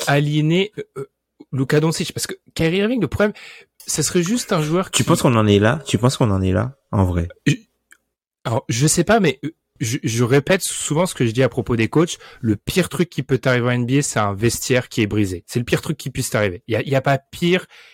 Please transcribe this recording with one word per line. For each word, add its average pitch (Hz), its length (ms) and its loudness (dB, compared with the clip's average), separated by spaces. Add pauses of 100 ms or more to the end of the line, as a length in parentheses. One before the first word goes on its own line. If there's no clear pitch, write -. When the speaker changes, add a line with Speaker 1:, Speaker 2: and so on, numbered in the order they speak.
Speaker 1:
aliéner, 151 680 2
euh, 147 60 -8 (140)
euh, 139 140 -12 (400)
Luka 139 300 0
Doncic, 160 320 -2
parce - 120 -8
que - 100 -8 (200)
Kyrie 165 220 0
Irving, 214 240 0
le 151 80 0
problème, 208 240 0 (520)
ça - 160 -4
serait 175 220 0
juste 214 300 -2
un 165 80 0
joueur 160 280 -2
Speaker 2:
Tu - 140 0
Speaker 1:
qui - 40 -6
Speaker 2:
penses - 140 4
qu'on 131 140 4
en 110 100 4
est 104 140 6
là ? 117 260 2
Tu - 120 0
penses 123 180 2
qu'on 113 160 2
en 95 100 0
est 95 120 2
là, 110 240 -2 (140)
en 101 120 4
vrai ? 87 240 0 (180)
Speaker 1:
Je... 147 100 2 (920)
Alors, 113 220 -2
je 123 200 0
sais 165 160 2
pas, 220 160 4
mais, 170 260 0
euh, 151 60 -6 (280)
je, 113 240 -4
je 117 200 0
répète 143 400 2
souvent - 420 -2
ce - 80 -4
que 131 120 0
je 113 60 0
dis 123 120 2
à 123 60 4
propos 123 260 -2
des 113 120 2
coachs. 165 300 0 (240)
Le 110 140 2
pire - 340 -2
truc - 200 -2
qui - 120 -8
peut 135 160 -2
t'arriver 123 300 0
en 123 40 0
N 123 140 0
B 120 120 -4
A, 147 40 2
c'est - 180 -4
un 104 140 0
vestiaire 120 560 0
qui - 120 -2
est 104 60 2
brisé. 98 380 -2
C'est - 140 -4
le 120 60 -4
pire - 160 -2
truc - 160 -6
qui - 120 -10
puisse 131 220 -6
t'arriver. 104 360 -2
Il 107 60 -4
y 107 40 0
a, 117 40 -2
il - 80 -8
y 131 60 0
a 131 60 0
pas 139 180 0
pire, - 480 -2 (260)